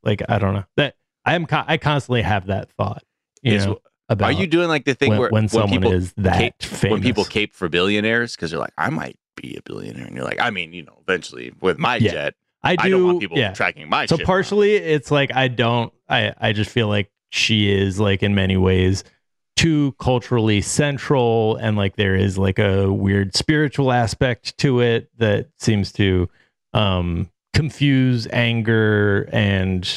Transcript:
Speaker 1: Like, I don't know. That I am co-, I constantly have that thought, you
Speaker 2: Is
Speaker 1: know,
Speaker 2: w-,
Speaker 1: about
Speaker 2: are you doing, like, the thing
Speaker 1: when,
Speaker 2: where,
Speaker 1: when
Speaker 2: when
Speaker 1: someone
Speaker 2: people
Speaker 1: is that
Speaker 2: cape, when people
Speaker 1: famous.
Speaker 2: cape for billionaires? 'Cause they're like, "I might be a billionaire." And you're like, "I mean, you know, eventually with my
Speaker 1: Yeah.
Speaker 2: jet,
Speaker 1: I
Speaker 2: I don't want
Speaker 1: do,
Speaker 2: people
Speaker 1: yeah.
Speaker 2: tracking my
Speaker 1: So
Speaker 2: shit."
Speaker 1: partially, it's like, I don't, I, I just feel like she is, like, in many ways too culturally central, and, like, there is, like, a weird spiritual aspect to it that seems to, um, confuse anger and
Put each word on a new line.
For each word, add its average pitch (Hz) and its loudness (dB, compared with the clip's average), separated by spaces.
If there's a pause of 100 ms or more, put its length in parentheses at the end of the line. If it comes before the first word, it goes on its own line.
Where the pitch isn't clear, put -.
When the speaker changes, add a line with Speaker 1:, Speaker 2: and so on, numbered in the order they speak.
Speaker 1:
Like, 104 0
I 104 0
don't 101 0
know. 101 -4 (120)
That 143 -2 (300)
I 147 2
am 170 -2
co-, - -2
I 160 -2
constantly 131 0
have 95 0
that 98 -4
thought, - -6 (380)
you 113 2
Speaker 2:
Is 98 2
Speaker 1:
know, 98 -2
Speaker 2:
w-, - -20 (280)
Speaker 1:
about 101 0
Speaker 2:
are 147 0
you 190 0
doing, 170 2
like, 151 -2
the 135 0
thing 123 2
Speaker 1:
when, 107 2
Speaker 2:
where, 123 2
Speaker 1:
when 110 2
Speaker 2:
when 104 0
Speaker 1:
someone 107 2 (120)
Speaker 2:
people 92 4
Speaker 1:
is 90 -2
that 92 2 (220)
Speaker 2:
cape, - -2
when 101 0
people 104 0
Speaker 1:
famous. - -4
Speaker 2:
cape 104 -2
for 90 -6
billionaires? 104 0
'Cause 80 -8
they're 80 -4
like, - -8
"I 87 -2
might 76 -8 (200)
be - -14
a - -16
billionaire." 52 -12
And 50 -16
you're 64 -8
like, - -6
"I 120 0
mean, 87 -10
you 85 -16
know, - -20 (100)
eventually 62 -6
with 87 2
my 123 0
Speaker 1:
Yeah. 104 2
Speaker 2:
jet, 73 -6 (280)
Speaker 1:
I 175 0
Speaker 2:
I 196 0
don't 190 2
want 180 0
Speaker 1:
do, 180 -6
Speaker 2:
people 160 -4
Speaker 1:
yeah. 101 -2
Speaker 2:
tracking 87 -6
my 139 -2
Speaker 1:
So 170 0
Speaker 2:
shit." 160 -4
Speaker 1:
partially, 202 2
it's 160 -2
like, 139 0
I 131 2
don't, 117 -2 (160)
I, 110 0
I 113 0
just 104 -2
feel 113 0
like 104 -2 (200)
she 104 0
is, 98 0
like, 98 2
in 101 2
many 95 2
ways 92 2 (520)
too 147 2
culturally 117 2
central, 123 0
and, 107 -2
like, 98 -2
there 95 2
is, 95 0
like, 95 0
a 98 2
weird 98 0
spiritual 147 0
aspect 123 -2
to 131 2
it 117 0
that 104 0 (100)
seems 104 0
to, 92 2 (460)
um, 90 0 (240)
confuse 131 2
anger 110 2
and 95 0